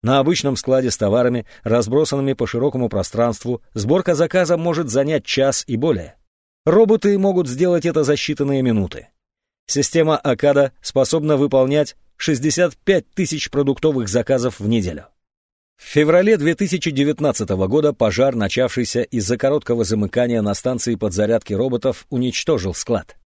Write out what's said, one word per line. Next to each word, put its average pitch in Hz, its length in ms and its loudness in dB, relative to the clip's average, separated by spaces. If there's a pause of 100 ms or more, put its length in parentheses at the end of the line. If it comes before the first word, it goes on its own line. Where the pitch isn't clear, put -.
На 131 180 2
обычном 139 360 0
складе 131 360 0
с - 60 -6
товарами, 120 480 0 (180)
разбросанными 135 680 0
по 120 160 -2
широкому 123 400 -2
пространству, 113 760 -2 (120)
сборка 156 420 0
заказа 170 400 0
может 165 340 -2
занять 139 360 0
час 135 420 0
и 120 80 -4
более. 123 400 -2 (500)
Роботы 202 540 4
могут 180 300 2
сделать 165 360 0
это 156 200 2
за 147 80 2
считанные 139 480 -2
минуты. 110 480 -2 (560)
Система 156 520 0
Акада 139 540 2 (100)
способна 151 540 0
выполнять 135 600 2 (180)
шестьдесят 151 640 0
пять - 320 0
тысяч 160 400 -4
продуктовых 139 580 0
заказов 120 520 -2
в 101 80 -4
неделю. 90 400 -2 (720)
В - 60 -20
феврале 180 540 2
две 156 160 0
тысячи 170 380 -2
девятнадцатого 135 760 0
года 147 240 2
пожар, 120 440 0
начавшийся 117 680 -2
из-за 113 360 -2
короткого 135 460 0
замыкания 113 580 0
на 104 120 -2
станции 123 420 -4
подзарядки 104 580 -2
роботов, 120 560 -2
уничтожил 123 680 -2
склад. - 420 -6 (120)